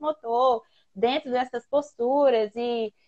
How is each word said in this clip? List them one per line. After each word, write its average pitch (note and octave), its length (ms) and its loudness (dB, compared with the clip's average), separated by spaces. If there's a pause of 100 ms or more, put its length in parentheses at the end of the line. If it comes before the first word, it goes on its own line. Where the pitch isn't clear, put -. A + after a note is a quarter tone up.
motor, B3 640 0 (320)
dentro B3+ 360 -2
dessas B3 360 -4
posturas. C4 880 0
E, A#3 360 -4 (160)